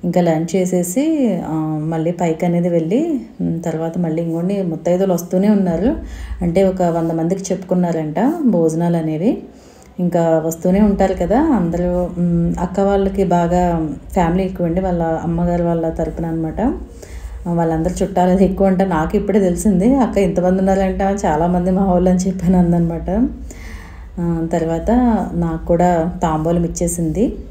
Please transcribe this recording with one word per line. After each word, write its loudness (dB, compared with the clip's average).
ఇంకా 2
లంచ్ 0
చేసేసి, 0
ఆ, -4
మళ్ళీ -2
పైకి -2
అనేది 0
వెళ్ళి, 0
ఉమ్, -2
తర్వాత -4
మళ్ళీ -2
ఇంకోండి -2
ముత్తైదువులు 0
వస్తూనే 0
ఉన్నారు. 2
అంటే 2
ఒక 0
వంద 0
మందికి -2
చెప్పుకున్నారంట 0
భోజనాలు 2
అనేవి. -2
ఇంకా 2
వస్తూనే 2
ఉంటారు 4
కదా 0
అందరూ. 0
ఉమ్, 2
అక్క -2
వాళ్ళకి 2
బాగా 2
ఫ్యామిలీ 2
ఎక్కువండి, -2
వాళ్ళ -2
అమ్మగారు 0
వాళ్ళ 0
తరపున -4
అనమాట. -4
వాళ్ళందరూ 0
చుట్టాలు 2
అది 4
ఎక్కువ 2
అంట. 2
నాకు 0
ఇప్పుడే 2
తెలిసింది, 2
"అక్క 0
ఇంతమంది 2
ఉన్నారంట, 0
చాలామంది 2
మా 2
వాళ్ళు" 4
అని 4
చెప్పాను 0
అందనమాట. 2
ఆ, -2
తర్వాత -2
నాకు -4
కూడా 2
తాంబూలం 0
ఇచ్చేసింది. -2